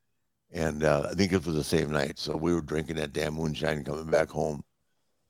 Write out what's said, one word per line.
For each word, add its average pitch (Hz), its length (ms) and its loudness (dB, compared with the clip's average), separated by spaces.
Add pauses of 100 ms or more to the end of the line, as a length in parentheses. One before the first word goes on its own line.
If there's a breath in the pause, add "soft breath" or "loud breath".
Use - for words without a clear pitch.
(520)
And, 78 320 0
uh, 76 260 4
I 90 60 -6
think 92 180 2
it 90 120 2
was 82 100 0
the 73 80 2
same 76 280 2
night. 73 280 -2
So 78 180 -4
we 85 160 2
were 82 80 2
drinking 78 360 -4
that 73 160 -4
damn 78 200 -2
moonshine 76 500 -2
coming 76 220 -6
back 80 240 2
home. 76 340 -2 (680)